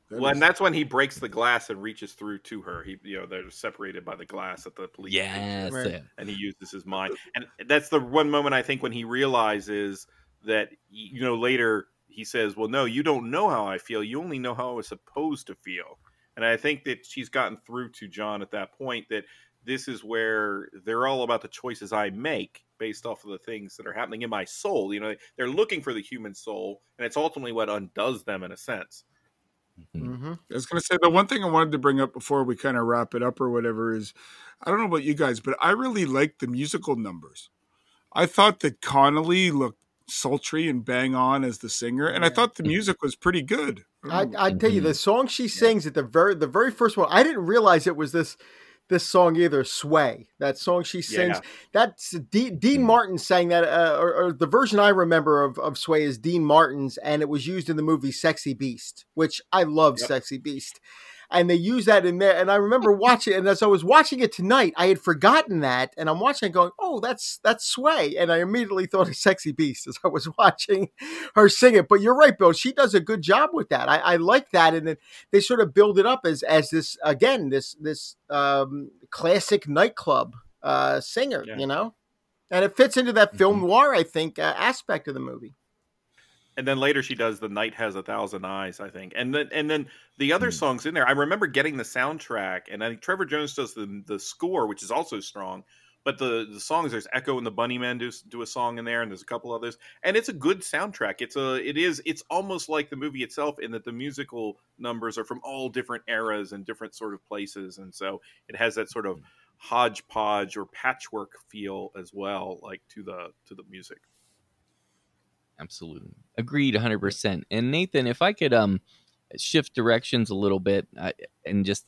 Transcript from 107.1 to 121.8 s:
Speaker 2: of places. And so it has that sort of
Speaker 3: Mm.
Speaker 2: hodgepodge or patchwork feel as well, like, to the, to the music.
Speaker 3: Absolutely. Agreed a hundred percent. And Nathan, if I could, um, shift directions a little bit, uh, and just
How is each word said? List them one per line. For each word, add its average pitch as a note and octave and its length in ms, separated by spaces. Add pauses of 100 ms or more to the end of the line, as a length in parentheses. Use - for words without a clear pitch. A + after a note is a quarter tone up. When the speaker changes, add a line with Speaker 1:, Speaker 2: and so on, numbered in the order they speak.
Speaker 2:
of - 100
places. G2 540
And F#2+ 160
so F#2+ 260 (280)
it - 80
has A2 200
that A2 140
sort G#2+ 160
of F2+ 120
Speaker 3:
Mm. C#2+ 40 (360)
Speaker 2:
hodgepodge G#2+ 1000
or G2+ 100
patchwork - 640 (160)
feel G2 480
as F2+ 160
well, G2 520
like, F#2+ 180 (120)
to G#2 100
the, F2+ 240 (180)
to - 80
the F#2 140
music. F#2+ 300 (1600)
Speaker 3:
Absolutely. - 540 (220)
Agreed B2+ 400
a G#2+ 40
hundred A2 200
percent. G2 500
And A#2 200
Nathan, D3+ 360
if A#2+ 160
I G3 100
could, D3+ 200
um, G#2 280 (560)
shift - 380
directions A#2 560
a G2+ 40
little G2 260
bit, G2 260 (100)
uh, E2+ 160 (320)
and G2 200
just G2 240